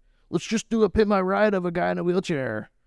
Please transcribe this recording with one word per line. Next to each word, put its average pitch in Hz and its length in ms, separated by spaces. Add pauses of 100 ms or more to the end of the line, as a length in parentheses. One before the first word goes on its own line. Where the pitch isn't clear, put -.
(300)
"Let's - 160
just - 220
do 226 160
a 202 40
Pimp 214 200
My 208 120
Ride 202 340
of 185 100
a 175 80
guy 175 180
in 180 80
a 175 60
wheelchair. 151 640 (160)